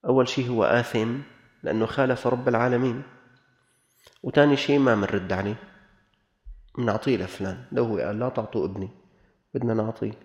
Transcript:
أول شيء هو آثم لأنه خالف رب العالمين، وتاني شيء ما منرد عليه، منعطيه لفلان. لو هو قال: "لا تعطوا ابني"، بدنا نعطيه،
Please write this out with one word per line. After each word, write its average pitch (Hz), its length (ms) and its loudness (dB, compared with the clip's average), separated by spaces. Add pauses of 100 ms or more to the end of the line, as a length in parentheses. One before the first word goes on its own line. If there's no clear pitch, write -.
أول 131 220 4
شيء 123 220 -2
هو 113 140 2
آثم 117 540 0 (440)
لأنه 110 240 0
خالف 127 400 0
رب 127 220 0
العالمين، 123 540 0 (1200)
وتاني 143 340 4
شيء 143 220 2
ما 131 160 6
منرد 98 380 0
عليه، 98 240 -2 (1200)
منعطيه 117 380 0
لفلان. 92 560 -6
لو 120 120 2
هو 107 140 -2
قال: 92 200 -4
"لا 123 100 -2
تعطوا 110 360 -4
ابني"، 95 260 -6 (640)
بدنا 120 200 0
نعطيه، 110 380 -4 (120)